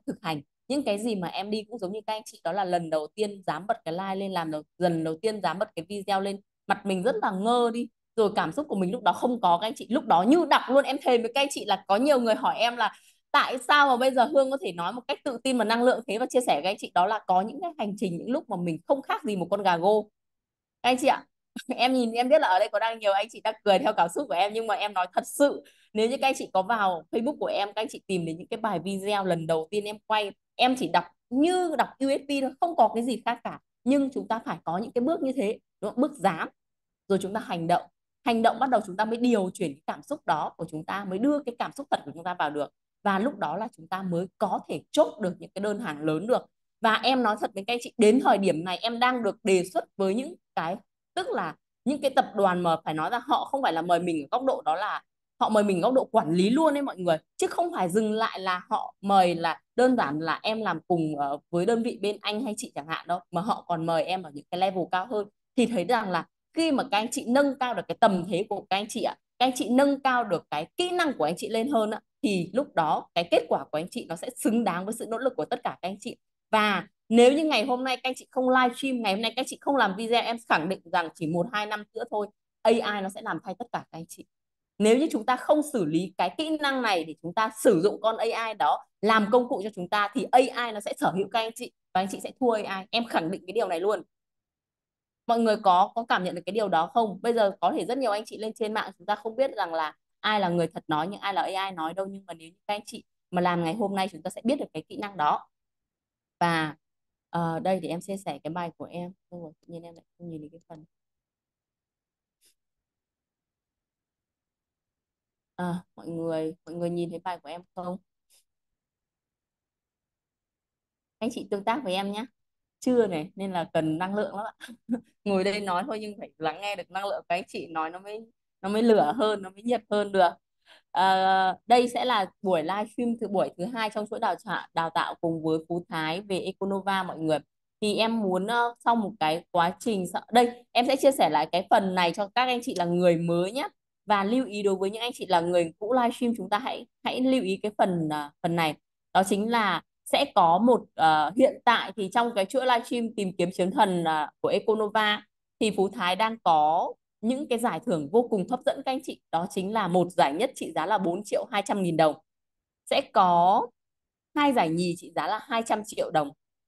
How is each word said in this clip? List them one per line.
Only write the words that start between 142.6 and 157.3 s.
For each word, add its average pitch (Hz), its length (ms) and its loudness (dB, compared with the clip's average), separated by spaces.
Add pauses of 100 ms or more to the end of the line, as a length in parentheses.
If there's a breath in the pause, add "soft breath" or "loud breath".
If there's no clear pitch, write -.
chị 220 120 -6
là 180 100 0
người 175 320 4
mới 170 360 0
nhé. 302 160 -4 (380)
Và 202 180 2
lưu 240 220 0
ý 208 160 -6
đối 196 140 2
với 190 140 -2
những 220 120 -8
anh 240 120 -4
chị 185 120 -10
là 175 140 4
người 170 380 0
cũ 214 140 -4
livestream 240 440 0
chúng 190 140 -8
ta 208 80 2
hãy, 240 280 -8 (180)
hãy 247 160 -2
lưu 262 220 2
ý 190 200 -2
cái 208 160 -4
phần, 175 300 0
ờ, 147 220 -6 (120)
phần 170 140 0
này. 156 180 0 (400)
Đó 185 140 6
chính 208 220 0
là 208 320 0 (220)
sẽ 269 200 2 (100)
có 175 240 6
một, 233 260 4 (100)
ờ, 156 420 4
hiện - 280 4
tại 196 320 2
thì 190 160 -6
trong 240 220 2
cái 196 100 2
chuỗi 254 220 -2
livestream 240 500 0
tìm 190 220 -2
kiếm 180 140 0
chiến 185 180 0
thần, 185 340 2
ờ, 156 240 -2 (120)
của 151 80 0
Econova 214 760 0 (380)
thì 220 160 2
Phú 196 120 2
Thái 185 280 -2
đang 220 260 0
có 165 500 4 (280)
những 262 280 -2